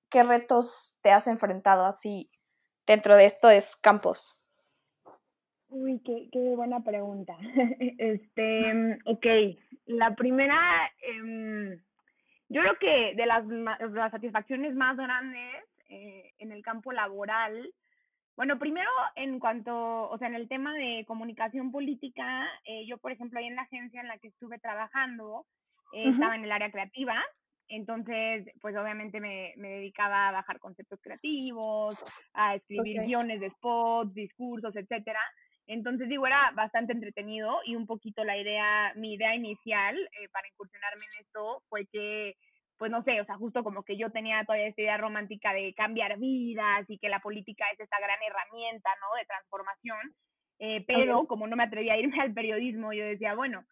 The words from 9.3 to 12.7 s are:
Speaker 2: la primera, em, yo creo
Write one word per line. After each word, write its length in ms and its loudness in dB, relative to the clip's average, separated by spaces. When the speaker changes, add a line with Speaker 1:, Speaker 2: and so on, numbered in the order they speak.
Speaker 2:
la 280 2
primera, 760 2
em, 800 -8
yo 140 0
creo 180 4